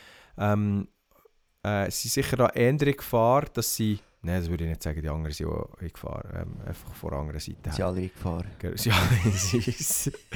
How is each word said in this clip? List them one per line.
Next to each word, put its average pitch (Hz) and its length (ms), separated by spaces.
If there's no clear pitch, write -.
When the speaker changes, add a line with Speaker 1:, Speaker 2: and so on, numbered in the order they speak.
Speaker 1:
ähm, 104 500
äh, 101 260
sind - 220
sicher 135 260
da 123 120
eher 120 200
in 147 80
Gefahr, 139 760
dass - 240
sie, 107 240
nein, 87 200
das 85 80
würde 85 140
ich 82 60
nicht 80 140
sagen, 78 180
die 76 80
anderen 76 240
sind 78 140
auch 76 340
in 85 80
Gefahr, - 340
ähm, 85 220
einfach - 300
von - 160
der 69 80
anderen 76 220
Seite - 240
Speaker 2:
Sie - 60
sind 76 60
Speaker 1:
her. 92 100
Speaker 2:
alle 90 140
in 92 80
Gefahr. 87 360
Speaker 1:
Ge-, 90 200
sie - 140
alle, 92 400
<laughs> - 20
sie, 95 280
sie, - 500